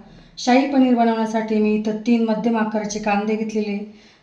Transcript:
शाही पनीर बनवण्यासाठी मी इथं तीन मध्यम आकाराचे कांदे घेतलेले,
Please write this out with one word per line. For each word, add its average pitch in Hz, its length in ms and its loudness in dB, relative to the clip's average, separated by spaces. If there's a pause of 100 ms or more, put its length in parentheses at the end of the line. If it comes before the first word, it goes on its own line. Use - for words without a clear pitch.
(380)
शाही 277 340 2
पनीर 254 220 4
बनवण्यासाठी 226 640 0
मी 214 200 2
इथं 214 220 -2
तीन 233 260 0
मध्यम 220 340 0
आकाराचे 214 420 -4
कांदे 214 360 0
घेतलेले, 208 580 -4 (300)